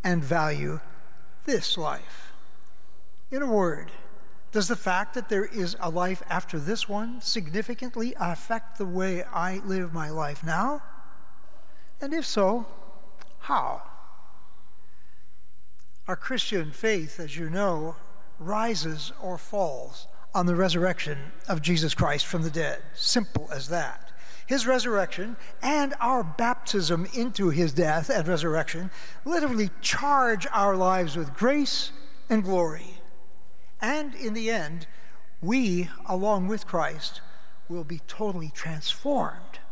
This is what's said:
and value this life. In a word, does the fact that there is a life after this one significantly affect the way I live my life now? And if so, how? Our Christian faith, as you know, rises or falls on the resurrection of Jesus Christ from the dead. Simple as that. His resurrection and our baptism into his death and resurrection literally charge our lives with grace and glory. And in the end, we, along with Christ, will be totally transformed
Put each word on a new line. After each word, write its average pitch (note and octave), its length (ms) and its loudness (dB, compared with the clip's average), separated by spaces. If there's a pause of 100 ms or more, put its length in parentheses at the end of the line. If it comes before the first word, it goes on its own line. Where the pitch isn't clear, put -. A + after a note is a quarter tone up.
and F3 200 2
value D3+ 560 2 (640)
this - 300 2
life. - 560 -2 (1000)
In C4 100 -2
a C4+ 100 0
word, E3 400 2 (600)
does G3+ 160 2
the A#3 80 2
fact G3 400 0
that A#3 120 -2
there G3+ 180 2
is G3 340 -2
a F3 100 0
life F3+ 400 0
after F3 300 0
this F3+ 280 0
one A3+ 320 -2
significantly A3+ 1000 -2
affect F3 580 -2
the G3+ 80 0
way F#3 380 0
I F#3 420 -2
live F#3 260 0
my D#3 200 -2
life D3+ 320 -2
now? E3 400 0 (1160)
And C#4 140 -2
if D#4+ 100 0
so, A3 440 2 (720)
how? - 420 0 (2250)
Our F#3 80 0
Christian F3+ 560 0
faith, F3+ 480 0
as D3 160 -2
you D#3+ 140 0
know, E3 460 0 (420)
rises D#3+ 840 0
or F3+ 200 -2
falls C3+ 680 -2 (280)
on F3 100 4
the F3 100 4
resurrection E3+ 600 2 (320)
of D#3+ 140 0
Jesus D#3+ 320 2
Christ D3 320 2
from E3 160 0
the D#3+ 80 0
dead. C#3+ 320 0 (100)
Simple - 580 2
as C3+ 180 -2
that. D3+ 340 0 (420)
His B3 200 2
resurrection A3+ 720 2 (260)
and C#4+ 380 2
our A#3+ 240 2
baptism F3 880 2
into A3+ 360 2
his D#3 240 4
death D#3 360 2
and G#3 160 2
resurrection E3 680 2 (340)
literally C4 440 2 (120)
charge B3+ 720 2
our G3+ 240 4
lives F#3 400 4
with D3 160 0
grace C4+ 580 2 (380)
and A3 120 4
glory. F3 600 0 (800)
And C#4 340 0
in A#3 180 -2
the A3 160 0
end, E3 380 0 (540)
we, F3+ 480 2 (180)
along F#3+ 400 2
with G#3 180 0
Christ, D3+ 540 0 (480)
will E3+ 160 -2
be D#3 240 -2
totally F#3 480 -2
transformed - 1040 0 (120)